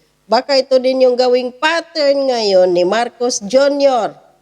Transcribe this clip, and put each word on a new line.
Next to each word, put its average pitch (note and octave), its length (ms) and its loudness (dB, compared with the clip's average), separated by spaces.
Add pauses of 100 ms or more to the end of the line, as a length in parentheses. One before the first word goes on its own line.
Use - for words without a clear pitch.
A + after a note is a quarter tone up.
(280)
Baka C4 320 0
ito C4+ 160 -2
din B3+ 320 2
yung B3 80 0
gawing B3 400 0
pattern D4+ 720 -2
ngayon G3+ 480 2
ni F3+ 80 2
Marcos A#3 560 -4
Junior C4 720 0 (300)